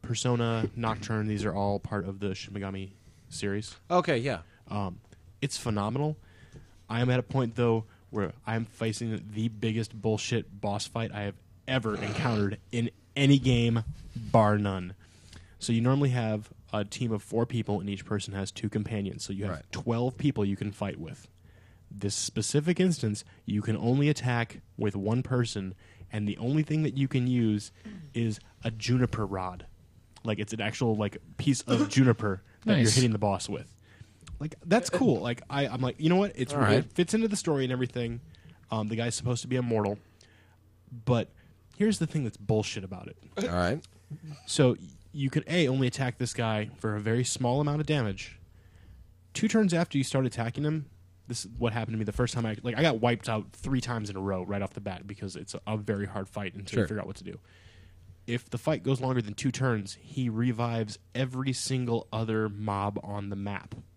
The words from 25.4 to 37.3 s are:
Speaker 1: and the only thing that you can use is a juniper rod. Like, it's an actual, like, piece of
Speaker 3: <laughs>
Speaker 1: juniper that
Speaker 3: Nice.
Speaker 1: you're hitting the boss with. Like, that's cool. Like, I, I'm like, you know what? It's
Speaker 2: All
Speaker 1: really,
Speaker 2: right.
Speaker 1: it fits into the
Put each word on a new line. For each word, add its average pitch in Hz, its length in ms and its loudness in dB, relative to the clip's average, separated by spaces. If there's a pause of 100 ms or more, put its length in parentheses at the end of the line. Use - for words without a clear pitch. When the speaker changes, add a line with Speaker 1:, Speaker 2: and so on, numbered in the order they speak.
Speaker 1:
and 107 160 -2
the 101 100 -2
only 143 260 2
thing 156 200 0
that 135 140 -2
you 139 100 2
can 123 200 2
use 113 440 2 (420)
is 113 260 -2 (240)
a 117 80 -2
juniper 113 540 2
rod. 92 400 -6 (600)
Like, 110 140 0
it's 104 140 -4
an 110 80 -8
actual, 110 340 0
like, 104 220 -2 (200)
piece 135 240 2
of 123 280 2
Speaker 3:
<laughs> - 60 -2
Speaker 1:
juniper 110 460 4 (240)
that 214 80 6
Speaker 3:
Nice. 139 100 6
Speaker 1:
you're 110 80 6
hitting 123 220 6
the 107 60 0
boss 101 280 0
with. - 240 -8 (680)
Like, 156 160 -8 (100)
that's 220 240 4
cool. 170 320 4
Like, 120 280 -2
I, 139 180 0
I'm 127 140 -4
like, 123 180 0
you 156 100 4
know 180 80 8
what? 202 180 2
It's 127 180 -2
Speaker 2:
All 143 60 0
Speaker 1:
really, 104 160 6
Speaker 2:
right. 135 100 4
Speaker 1:
it - 60 -18
fits 180 220 2
into 226 160 2
the 202 80 -2